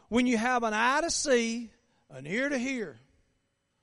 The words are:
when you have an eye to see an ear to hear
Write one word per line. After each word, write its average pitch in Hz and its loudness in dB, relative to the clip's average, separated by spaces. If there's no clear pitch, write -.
when 247 4
you 247 2
have 247 0
an 220 -2
eye 247 2
to 330 -2
see 233 0
an 139 -14
ear 240 -2
to 285 -2
hear 233 -6